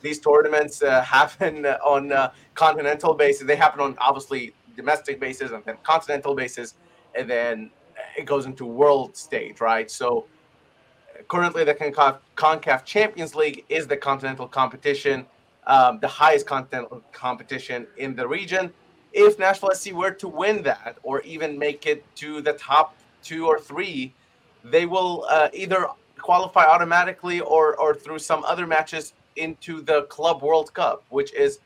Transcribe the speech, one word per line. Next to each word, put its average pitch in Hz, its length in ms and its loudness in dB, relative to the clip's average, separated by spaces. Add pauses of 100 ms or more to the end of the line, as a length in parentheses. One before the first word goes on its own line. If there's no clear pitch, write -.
these 147 180 -8
tournaments, 151 600 4
uh, 131 200 4
<laughs> 131 160 4
happen 151 480 0
on, 139 460 0
uh, 135 180 0 (240)
continental 156 600 2
basis. 143 320 2
They 143 100 2
happen 147 240 4
on, 135 200 -2
obviously, 131 520 -4 (240)
domestic 139 420 -4
basis 131 320 -8
and 107 140 -14
then 113 180 -10
continental 147 520 -2
basis, 123 400 -8 (420)
and 123 120 -6
then 117 420 -4 (460)
it 143 100 -10
goes 139 200 -2
into 131 180 -12
world 135 520 2
stage, - 440 -10
right? 113 300 0
So, 120 360 -4 (1000)
currently, 170 380 0
the 147 100 2
concaf 143 440 2 (180)
concaf 156 480 0
Champions 190 500 -2
League 151 340 -2
is 156 200 -4
the 143 80 -2
continental 135 500 -6
competition, 135 800 -2 (400)
um, 127 320 6
the 135 100 -4
highest 147 380 4
continental 127 560 -8 (100)
competition 123 720 -8 (100)
in 131 180 -8
the 123 120 -6
region. 180 460 -4 (400)
If 208 260 6
Nashville 190 340 2
S 190 80 -2
C 202 120 -12
were 185 200 -2
to 190 160 -12
win 185 340 -2
that, 117 400 -4
or 135 200 -4
even 156 360 -8
make 147 280 -4
it 151 180 -2 (120)
to 151 240 -12
the 147 120 -2
top 147 440 0 (260)
two 165 240 -6
or 156 120 2
three, 151 540 -8 (520)
they 160 220 2
will, 180 420 -2
uh, 156 240 4
either 185 360 -2 (300)
qualify 180 460 4
automatically 175 760 2
or, 156 360 4
or 151 180 2
through 156 260 -10
some 156 240 -4
other 175 220 -2
matches 160 460 -2 (240)
into 160 460 -10
the 151 200 2
Club 156 400 -2
World 156 300 2
Cup, 147 360 -2
which 139 260 -2
is 139 320 0